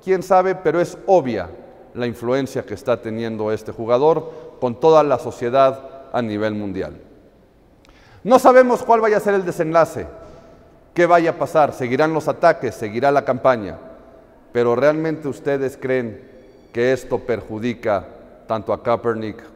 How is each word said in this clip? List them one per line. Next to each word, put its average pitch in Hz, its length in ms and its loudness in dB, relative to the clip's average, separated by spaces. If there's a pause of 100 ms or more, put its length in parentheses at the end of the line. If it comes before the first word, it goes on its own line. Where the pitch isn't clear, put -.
Quién 185 180 0
sabe, 185 320 2
pero 170 260 0
es 170 180 -2 (100)
obvia 123 420 2 (460)
la 123 100 -4
influencia 120 580 -4
que 107 100 -12
está 113 280 -4
teniendo 110 500 -6
este 107 200 -6
jugador 123 600 0 (280)
con 120 200 -4
toda 160 220 6
la 143 160 2
sociedad 127 640 0 (340)
a 123 80 -2
nivel 107 320 -4
mundial. 92 480 -8 (1200)
No 240 140 4
sabemos 254 460 6
cuál 226 180 2
vaya 214 160 2
a 190 40 0
ser 208 120 0
el 190 120 0
desenlace, 160 600 0 (840)
qué 175 120 2
vaya 170 260 4
a - 60 -6
pasar, 147 360 0
seguirán 131 400 -2
los 151 140 -4
ataques, 147 480 0
seguirá 117 360 -2
la 139 140 0
campaña, 120 520 0 (760)
pero 120 240 2
¿realmente 151 520 0
ustedes 135 500 -4
creen 123 440 -4 (520)
que 123 180 0
esto 127 280 -4
perjudica 107 840 -4 (400)
tanto 110 280 -4
a 98 100 -8
Kaepernick 110 580 -4 (140)